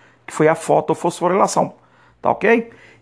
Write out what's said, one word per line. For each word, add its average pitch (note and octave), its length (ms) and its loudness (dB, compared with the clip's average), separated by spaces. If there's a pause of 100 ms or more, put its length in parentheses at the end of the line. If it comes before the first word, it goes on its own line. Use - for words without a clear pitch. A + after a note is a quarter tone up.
(260)
que - 60 -18
foi D#3 140 0
a D#3+ 80 4
fotofosforilação, F3 1200 0 (460)
tá - 100 0
ok? A3+ 400 0 (320)